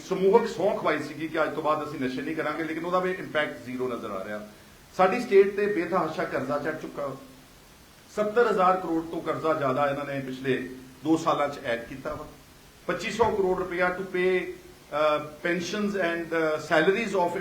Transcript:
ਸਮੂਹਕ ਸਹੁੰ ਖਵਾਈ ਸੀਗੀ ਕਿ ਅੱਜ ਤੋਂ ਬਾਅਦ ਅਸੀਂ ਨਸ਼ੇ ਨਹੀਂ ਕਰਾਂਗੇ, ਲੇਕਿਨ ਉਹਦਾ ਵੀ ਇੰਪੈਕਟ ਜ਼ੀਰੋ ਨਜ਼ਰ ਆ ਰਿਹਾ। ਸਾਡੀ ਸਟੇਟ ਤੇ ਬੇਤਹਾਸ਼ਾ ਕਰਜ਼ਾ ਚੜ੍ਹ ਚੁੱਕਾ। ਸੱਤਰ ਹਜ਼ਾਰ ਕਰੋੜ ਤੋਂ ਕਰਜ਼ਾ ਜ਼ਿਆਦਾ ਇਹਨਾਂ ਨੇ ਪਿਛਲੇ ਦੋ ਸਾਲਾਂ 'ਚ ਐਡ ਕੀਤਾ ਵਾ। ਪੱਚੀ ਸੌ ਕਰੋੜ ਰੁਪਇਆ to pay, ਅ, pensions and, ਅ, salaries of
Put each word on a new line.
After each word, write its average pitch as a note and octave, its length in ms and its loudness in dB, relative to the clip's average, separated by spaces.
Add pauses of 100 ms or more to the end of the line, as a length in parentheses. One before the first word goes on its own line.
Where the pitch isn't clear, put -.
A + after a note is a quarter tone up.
ਸਮੂਹਕ G3 380 4
ਸਹੁੰ G#3 300 0
ਖਵਾਈ D#3 220 0
ਸੀਗੀ D3+ 280 -6
ਕਿ D#3 160 0
ਅੱਜ D3 120 -2
ਤੋਂ D3+ 80 -4
ਬਾਅਦ D3+ 240 0
ਅਸੀਂ D3+ 120 -8
ਨਸ਼ੇ B2+ 220 -2
ਨਹੀਂ D#3 140 -6
ਕਰਾਂਗੇ, D3+ 280 -4
ਲੇਕਿਨ D#3 220 -6
ਉਹਦਾ F3+ 140 0
ਵੀ F#3 120 0
ਇੰਪੈਕਟ D3+ 540 -4
ਜ਼ੀਰੋ B2+ 220 -4
ਨਜ਼ਰ A2 240 -6
ਆ F#2+ 140 -6
ਰਿਹਾ। G#2 220 -8 (500)
ਸਾਡੀ G3 220 4
ਸਟੇਟ G3+ 360 6
ਤੇ G#3 100 0
ਬੇਤਹਾਸ਼ਾ E3+ 580 0
ਕਰਜ਼ਾ C#3+ 360 -2
ਚੜ੍ਹ D3+ 160 -4
ਚੁੱਕਾ। C#3+ 400 -8 (1000)
ਸੱਤਰ G#3 360 4
ਹਜ਼ਾਰ F#3 260 6
ਕਰੋੜ E3 280 -2
ਤੋਂ D#3+ 160 -8
ਕਰਜ਼ਾ D#3 320 0
ਜ਼ਿਆਦਾ C#3 360 2
ਇਹਨਾਂ C#3 160 -4
ਨੇ C#3 140 -4
ਪਿਛਲੇ C3 500 -2 (340)
ਦੋ D#3+ 140 4
ਸਾਲਾਂ D3 320 2
'ਚ - 160 -8
ਐਡ A#2 180 -2
ਕੀਤਾ D3+ 300 -10
ਵਾ। D3+ 140 -10 (600)
ਪੱਚੀ F3+ 240 -4
ਸੌ A3 200 2
ਕਰੋੜ F#3 280 2
ਰੁਪਇਆ F3+ 400 0
to F#3 40 -6
pay, F#3 360 2
ਅ, D3+ 840 -2 (240)
pensions F#3 420 -2
and, E3+ 360 -2
ਅ, D#3 300 0
salaries F3+ 640 2
of F3 220 2